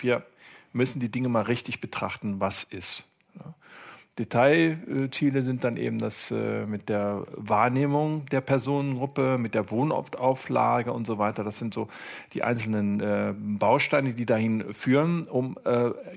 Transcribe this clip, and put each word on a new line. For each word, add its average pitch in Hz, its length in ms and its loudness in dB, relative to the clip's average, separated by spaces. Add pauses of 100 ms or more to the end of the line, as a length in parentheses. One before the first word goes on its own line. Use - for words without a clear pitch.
wir 123 240 2 (480)
müssen 127 260 0
die 120 120 -2
Dinge 127 180 -2
mal 113 160 2
richtig - 360 -4
betrachten, - 600 -4
was 98 240 0
ist. - 400 -10 (340)
Ja. 165 160 -16 (640)
Detailziele 139 1300 2
sind 127 220 -2
dann 120 120 0
eben 117 220 -2
das, 110 320 -4
äh, 110 360 -2
mit 104 220 -6
der 104 440 0
Wahrnehmung 139 960 2
der 131 160 0
Personengruppe, 135 960 0
mit 113 160 -2
der 107 180 0
Wohnortauflage 120 1200 0
und 117 120 -4
so 110 140 -2
weiter. 107 240 0
Das 104 160 -4
sind 117 160 -6
so 110 140 -4 (440)
die - 120 -4
einzelnen, 107 560 0
äh, 104 360 0
Bausteine, 113 760 2
die 117 120 -4
dahin 110 480 0
führen, 160 540 2
um, 127 380 -2
äh, 120 260 2 (260)